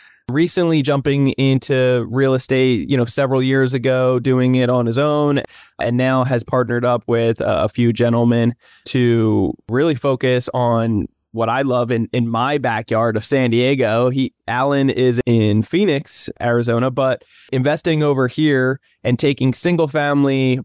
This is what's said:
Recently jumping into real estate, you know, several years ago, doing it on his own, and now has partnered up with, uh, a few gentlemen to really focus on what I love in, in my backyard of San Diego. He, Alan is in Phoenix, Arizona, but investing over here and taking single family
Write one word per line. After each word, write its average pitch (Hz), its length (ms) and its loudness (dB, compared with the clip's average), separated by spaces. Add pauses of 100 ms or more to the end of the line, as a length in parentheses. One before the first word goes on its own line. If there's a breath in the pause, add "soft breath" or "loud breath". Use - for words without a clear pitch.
(320 soft breath)
Recently 165 500 0
jumping 139 520 0
into 127 760 0
real 131 240 0
estate, 127 560 0
you 135 80 2
know, 120 80 2
several 131 380 0
years 131 320 0
ago, 127 440 0
doing 127 360 2
it 127 160 2
on 123 160 0
his 113 100 -2
own, 147 440 0 (380 loud breath)
and 120 160 -2
now 131 280 0
has 123 200 -2
partnered 120 420 -2
up 123 220 0
with, 117 320 0
uh, 87 240 0
a 107 60 0
few 117 240 0
gentlemen 117 600 2 (300 soft breath)
to 113 680 2 (160)
really 143 260 0
focus 127 600 -2
on 113 520 0 (240)
what 113 160 -2
I 123 140 0
love 123 300 -2
in, 113 200 -2
in 120 160 -2
my 123 300 -2
backyard 113 580 -2
of 110 80 -4
San 131 280 0
Diego. 123 580 0
He, 131 240 -2 (140)
Alan 135 420 0
is 127 380 0
in 110 340 2
Phoenix, - 680 -2 (140)
Arizona, 120 480 0
but 131 340 -2 (280 loud breath)
investing 151 500 -2
over 135 260 0
here 135 520 0 (240)
and 123 160 0
taking 135 340 0
single 165 340 0
family 139 760 0